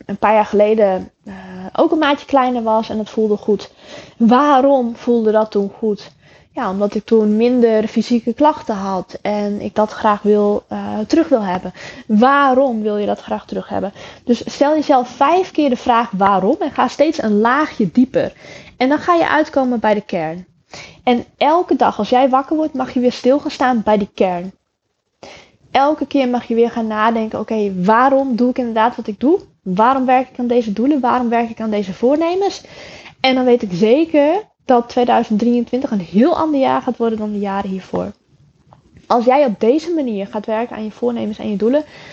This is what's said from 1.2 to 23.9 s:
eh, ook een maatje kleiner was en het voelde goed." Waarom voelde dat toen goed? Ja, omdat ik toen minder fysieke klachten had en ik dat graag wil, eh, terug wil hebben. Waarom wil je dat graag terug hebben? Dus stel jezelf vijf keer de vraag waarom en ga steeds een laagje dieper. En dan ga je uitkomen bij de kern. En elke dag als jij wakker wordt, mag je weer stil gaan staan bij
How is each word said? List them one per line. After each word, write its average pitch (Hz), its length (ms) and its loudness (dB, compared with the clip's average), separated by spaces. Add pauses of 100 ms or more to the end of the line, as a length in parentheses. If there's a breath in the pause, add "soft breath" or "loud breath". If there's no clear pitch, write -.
eh, 202 100 -16 (400)
ook - 180 2
een 320 60 0
maatje 294 280 0
kleiner 254 380 0
was 220 260 0
en 214 80 -6
het 208 120 -6
voelde 214 280 0
goed." - 340 -4 (460 loud breath)
Waarom 254 760 4
voelde 226 360 0
dat 214 200 2
toen 202 260 -2
goed? 208 340 -6 (420 soft breath)
Ja, 233 160 -6
omdat 202 260 -2
ik 208 100 -6
toen 214 320 2
minder 226 500 2
fysieke 233 460 -2
klachten 302 420 0
had 190 460 -6
en 208 400 -4
ik 208 140 -10
dat 214 160 0
graag 208 300 -2
wil, 208 460 2
eh, 208 400 -8
terug 320 200 2
wil 233 160 2
hebben. 185 300 -6 (340 loud breath)
Waarom 254 720 4
wil 208 160 -2
je 208 80 -2
dat 202 160 -4
graag - 240 -8
terug 185 240 -10
hebben? 190 240 -6 (300 loud breath)
Dus 233 220 0
stel 294 280 0
jezelf 277 360 2
vijf 339 420 0
keer 294 180 0
de 240 80 -2
vraag 233 340 0
waarom 196 480 2
en 320 120 -4
ga 247 160 0
steeds 311 340 0
een 208 180 0
laagje 240 520 0
dieper. 170 420 0 (440 loud breath)
En 254 120 0
dan 294 80 2
ga 349 160 0
je 339 160 2
uitkomen 262 500 0
bij 214 140 2
de 208 80 -4
kern. 170 440 -8 (580 loud breath)
En 240 220 0 (120)
elke 339 380 2
dag - 220 0
als 208 120 -4
jij 254 200 4
wakker 277 260 0
wordt, 311 180 -2
mag 254 200 -6
je 254 60 -2
weer 247 120 2
stil 269 280 2
gaan 294 120 -8
staan 254 320 0
bij 214 140 2